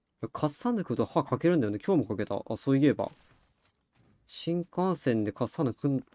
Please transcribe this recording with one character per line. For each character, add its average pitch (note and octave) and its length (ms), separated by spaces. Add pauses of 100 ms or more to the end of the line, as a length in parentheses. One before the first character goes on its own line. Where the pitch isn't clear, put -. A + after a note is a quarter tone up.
(320)
カ - 160
ツ C#3+ 60
サ - 160
ン A#3+ 60
ド F#3+ 60
食 D3 100
う A#2 40
と A#2+ 80
歯 D#3 200
か - 120
け E3 120
る F3 80
ん D3+ 40
だ A2+ 60
よ G#2 60
ね。 G#2 120
今 G3 120
日 C#3 60
も G2+ 40
か G#2 100
け G#2 100
た。 G2+ 220
あ、 A2 80
そ C3+ 180
う C3+ 40
い C#3+ 80
え B2 80
ば。 G2+ 160 (1160)
新 - 300
幹 F3+ 360
線 A2+ 300
で G#2 80
カ - 160
ツ - 60
サ E3 100
ン - 20
ド A2+ 80
く - 140
ん-、 C3+ 100 (160)